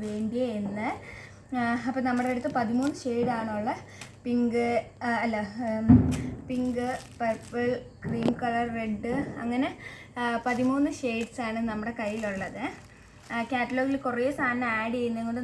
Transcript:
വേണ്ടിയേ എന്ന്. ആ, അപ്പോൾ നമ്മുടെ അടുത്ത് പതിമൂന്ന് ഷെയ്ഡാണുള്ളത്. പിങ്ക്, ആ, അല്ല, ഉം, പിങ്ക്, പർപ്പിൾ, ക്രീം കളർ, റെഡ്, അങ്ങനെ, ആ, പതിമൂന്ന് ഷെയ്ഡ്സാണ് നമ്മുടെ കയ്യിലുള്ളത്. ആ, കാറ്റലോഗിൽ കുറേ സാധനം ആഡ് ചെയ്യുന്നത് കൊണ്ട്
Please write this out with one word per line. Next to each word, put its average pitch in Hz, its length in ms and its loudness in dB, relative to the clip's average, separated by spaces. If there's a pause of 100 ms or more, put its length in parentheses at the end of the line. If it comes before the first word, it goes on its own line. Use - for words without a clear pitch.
വേണ്ടിയേ 220 420 0 (120)
എന്ന്. 202 280 -2 (680)
ആ, - 20 2 (280)
അപ്പോൾ 262 200 0
നമ്മുടെ 247 260 2
അടുത്ത് 247 240 -2
പതിമൂന്ന് 240 460 2
ഷെയ്ഡാണുള്ളത്. 233 800 0 (420)
പിങ്ക്, 240 420 2 (400)
ആ, - 20 0 (160)
അല്ല, 226 120 0 (300)
ഉം, 220 200 0 (640)
പിങ്ക്, 247 400 -2 (320)
പർപ്പിൾ, 233 480 0 (360)
ക്രീം 233 240 2 (140)
കളർ, 240 240 2 (140)
റെഡ്, 220 340 -2 (300)
അങ്ങനെ, 247 260 2 (480)
ആ, 240 40 -2 (260)
പതിമൂന്ന് 254 420 4 (100)
ഷെയ്ഡ്സാണ് 226 720 -2
നമ്മുടെ 214 320 -4
കയ്യിലുള്ളത്. 208 600 -4 (680)
ആ, 226 40 -2 (160)
കാറ്റലോഗിൽ 262 520 2
കുറേ 240 220 2 (120)
സാധനം 247 300 2 (120)
ആഡ് 233 160 0
ചെയ്യുന്നത് 233 320 -2
കൊണ്ട് 233 140 -2